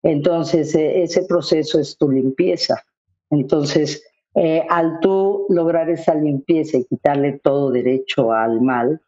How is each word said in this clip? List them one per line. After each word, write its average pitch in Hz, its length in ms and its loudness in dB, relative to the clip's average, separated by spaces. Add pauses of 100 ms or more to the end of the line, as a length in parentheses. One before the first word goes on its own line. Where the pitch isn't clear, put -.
Entonces, 160 680 0
eh, 156 280 2
ese 175 220 0
proceso 160 560 0
es - 160 -6
tu 143 140 0
limpieza. 135 720 0 (480)
Entonces, 147 760 -2 (280)
eh, 160 340 2
al 165 320 0
tú 196 480 0
lograr 165 400 2
esa 165 260 0
limpieza 151 640 0
y 123 80 0
quitarle 143 580 -2
todo 139 280 0
derecho 127 600 0
al 113 300 0
mal 127 480 0